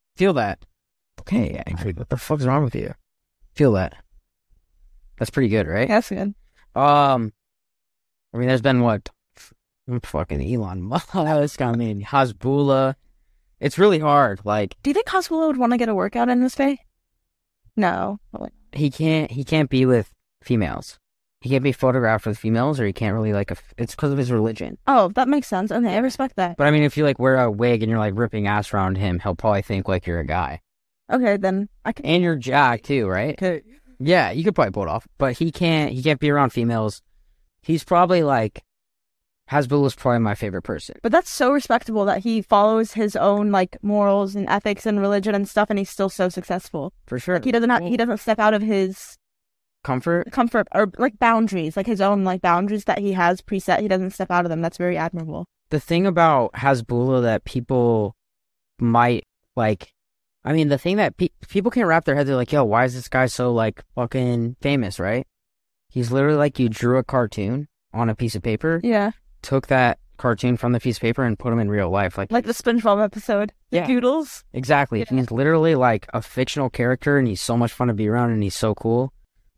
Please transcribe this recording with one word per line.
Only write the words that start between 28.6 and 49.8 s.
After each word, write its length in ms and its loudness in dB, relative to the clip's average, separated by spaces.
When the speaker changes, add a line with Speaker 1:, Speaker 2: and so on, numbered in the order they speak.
Speaker 1:
around 280 0
him, 200 -2
he'll 160 -4
probably 280 0
think, 240 -4
like, 180 -2
you're 140 -4
a 60 -4
guy. 360 -4
Speaker 2:
Okay, 260 0
then 300 -2
I 100 -4
can 120 -14
Speaker 1:
And 160 2
you're 140 2
jacked, 500 0
too, 220 0
right? 340 -2
Speaker 2:
Okay. 220 -4
Speaker 1:
Yeah, 320 2
you 140 -4
could 100 2
probably 180 2
pull 120 -4
it 60 -4
off, 180 -6
but 160 0
he 180 -2
can't, 400 0
he 120 -6
can't 160 2
be 100 0
around 220 2
females. 500 -2
He's 200 -2
probably, 380 4
like, 400 0
Hasbulla's 460 2
probably 240 0
my 160 0
favorite 260 -6
person. 400 -10
Speaker 2:
But 100 -2
that's 200 2
so 200 0
respectable 540 0
that 140 0
he 240 -2
follows 500 2
his 220 -2
own, 360 2
like, 300 0
morals 540 0
and 120 -4
ethics 380 -2
and 140 0
religion 340 0
and 160 -2
stuff, 220 0
and 80 -2
he's 100 -4
still 200 -2
so 200 -2
successful. 640 -8
Speaker 1:
For 100 -6
sure. 200 -2
Speaker 2:
Like, 80 -6
he 60 0
doesn't 200 2
have, 100 2
he 160 -2
doesn't 220 -2
step 180 -2
out 160 4
of 80 0
his 560 -2